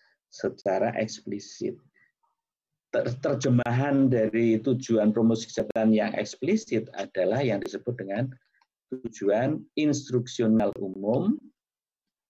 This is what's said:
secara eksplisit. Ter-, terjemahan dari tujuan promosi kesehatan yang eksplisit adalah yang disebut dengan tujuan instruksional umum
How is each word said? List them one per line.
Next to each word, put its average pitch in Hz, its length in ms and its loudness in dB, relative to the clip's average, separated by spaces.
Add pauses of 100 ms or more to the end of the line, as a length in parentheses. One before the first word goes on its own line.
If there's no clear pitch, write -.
(280)
secara - 720 -4
eksplisit. - 800 -8 (1120)
Ter-, - 320 -2
terjemahan 127 880 2
dari 110 480 2
tujuan 113 480 2
promosi 113 400 2
kesehatan 110 480 2
yang 107 160 0
eksplisit - 800 -2
adalah 95 480 -2
yang 107 240 0
disebut 120 320 -6
dengan 107 320 -4 (640)
tujuan 127 720 0 (160)
instruksional 123 960 2
umum 107 600 0 (920)